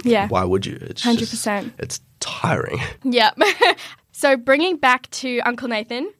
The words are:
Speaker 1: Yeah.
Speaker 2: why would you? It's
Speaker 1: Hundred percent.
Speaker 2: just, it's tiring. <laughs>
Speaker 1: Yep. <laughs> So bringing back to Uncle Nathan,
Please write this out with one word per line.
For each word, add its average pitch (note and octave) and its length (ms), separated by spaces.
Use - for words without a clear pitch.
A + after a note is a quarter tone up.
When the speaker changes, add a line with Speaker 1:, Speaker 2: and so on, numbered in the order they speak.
Speaker 1:
Yeah. G#3+ 240
Speaker 2:
why F#2 160
would F#2+ 200
you? - 160
It's - 220
Speaker 1:
Hundred A3+ 260
percent. A3 480
Speaker 2:
just, - 40
it's - 200
tiring. - 600
<laughs> - 120
Speaker 1:
Yep. A#3+ 400
<laughs> F#4 340
So C#4 240
bringing C#4+ 400
back B3+ 360
to B3 340
Uncle B3 220
Nathan, A#3+ 520